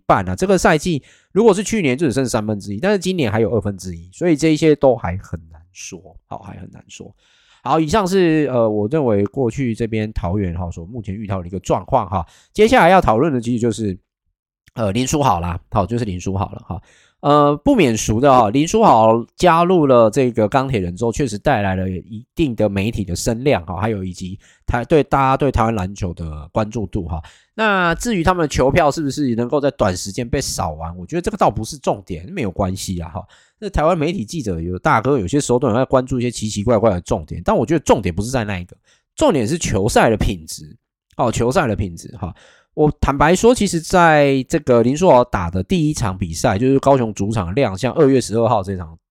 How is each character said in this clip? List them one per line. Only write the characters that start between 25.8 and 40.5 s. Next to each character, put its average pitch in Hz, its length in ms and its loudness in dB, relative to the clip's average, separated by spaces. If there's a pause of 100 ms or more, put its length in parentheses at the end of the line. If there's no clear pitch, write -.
球 90 180 -6
的 78 400 -12
关 110 160 -2
注 107 200 -6
度 92 180 -6
哈。 80 160 -8 (320)
那 190 400 0
至 233 220 -4
于 160 80 0
他 185 100 2
们 175 80 -2
的 147 60 0
球 139 240 0
票 156 180 2
是 165 100 -4
不 143 80 -4
是 127 280 -2
能 120 120 -2
够 143 120 -2
在 139 100 0
短 95 260 -2
时 98 140 -10
间 120 180 -8
被 139 120 -4
扫 87 320 -6
完， 80 260 -12
我 90 80 -14
觉 143 80 -10
得 170 80 -4
这 220 80 -6
个 214 60 -6
倒 180 120 2
不 107 140 -4
是 139 160 -12
重 110 260 -4
点， 87 280 -10
没 185 100 -6
有 98 80 -4
关 92 240 -4
系 92 240 -6
啦 80 100 -10
哈。 - 160 -12 (360)
那 208 100 -10
台 156 140 0
湾 175 120 2
媒 156 160 -2
体 156 120 -6
记 151 180 -8
者 87 180 -4
有 90 160 -6
大 131 240 2
哥， 135 160 2
有 101 80 -2
些 139 160 0
时 120 120 0
候 123 80 2
都 135 80 0
很 107 80 2
爱 131 80 2
关 131 200 2
注 131 140 -6
一 117 40 -4
些 123 60 -2
奇 110 200 -6
奇 101 160 -6
怪 117 120 2
怪 107 140 2
的 90 120 -2
重 87 220 -4
点， 85 200 -12
但 214 120 0
我 127 80 0
觉 156 140 0
得 - 60 -16
重 147 180 2
点 90 100 -2
不 85 80 -6
是 117 120 -6
在 123 100 -2
那 101 160 -6
一 90 60 -10
个， - 120 -20 (380)
重 285 180 2
点 123 140 0
是 165 100 -2
球 104 320 -2
赛 175 220 4
的 110 60 2
品 90 280 -2
质， 78 320 -16 (400)